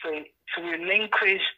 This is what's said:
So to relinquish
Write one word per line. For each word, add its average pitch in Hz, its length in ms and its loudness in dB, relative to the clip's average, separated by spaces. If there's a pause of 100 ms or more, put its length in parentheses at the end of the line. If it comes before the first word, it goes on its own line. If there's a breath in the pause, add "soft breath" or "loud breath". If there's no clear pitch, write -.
So 165 80 -2
to 151 560 -8
relinquish 190 720 2 (180)